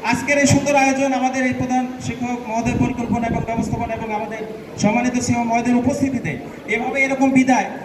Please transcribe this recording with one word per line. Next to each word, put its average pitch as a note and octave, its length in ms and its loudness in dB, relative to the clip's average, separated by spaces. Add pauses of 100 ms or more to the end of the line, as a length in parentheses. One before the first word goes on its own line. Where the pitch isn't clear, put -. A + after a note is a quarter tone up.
আজকের C4+ 340 0
এই C#4 100 4
সুন্দর C#4+ 280 4
আয়োজন, C4+ 380 4
আমাদের B3+ 320 0
এই B3 80 0
প্রধান B3+ 340 0 (180)
শিক্ষক A#3 320 -4 (100)
মহোদয় A3+ 320 -2
পরিকল্পনা A#3+ 480 0
এবং A3 180 -2
ব্যবস্থাপনা A#3 480 -4
এবং A3+ 200 -6
আমাদের A3 240 -6 (440)
সম্মানিত A#3+ 380 2
সিও A#3+ 240 0
মহোদয়ের A#3 320 2
উপস্থিতিতে B3 560 0 (360)
এভাবে B3 360 -2
এরকম C4+ 280 2
বিদায় B3+ 340 4 (200)